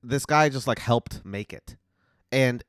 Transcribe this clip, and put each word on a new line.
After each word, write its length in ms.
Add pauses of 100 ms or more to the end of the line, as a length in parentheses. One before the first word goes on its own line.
this 220
guy 240
just, 180
like, 120
helped 480
make 260
it. 240 (560)
And 360